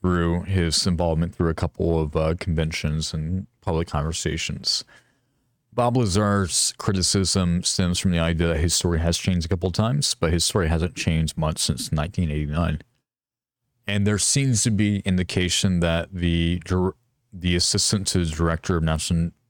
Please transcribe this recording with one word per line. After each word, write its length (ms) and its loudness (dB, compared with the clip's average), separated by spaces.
through 440 2
his 420 0
involvement 480 0
through 140 0
a 60 0
couple 460 0
of, 160 -2
uh, 240 2
conventions 760 -2
and 320 -4
public 260 -2
conversations. 960 -4
Bob 240 2
Lazar's 800 2
criticism 840 0
stems 380 0
from 100 0
the 80 2
idea 300 2
that 100 0
his 160 2
story 240 0
has 180 0
changed 300 0
a 20 -12
couple 200 -2
of 60 -2
times, 400 0
but 180 0
his 120 2
story 240 0
hasn't 280 0
changed 420 0
much 200 -2
since 340 -4
nineteen 380 -2
eighty-nine. 500 -2
And 200 2
there 120 2
seems 440 0
to 80 2
be 300 2
indication 800 0
that 320 0
the 520 0
dir-, 300 0
the 240 0
assistant 520 0
to 160 0
the 60 -2
director 460 0
of 80 0
national, 480 0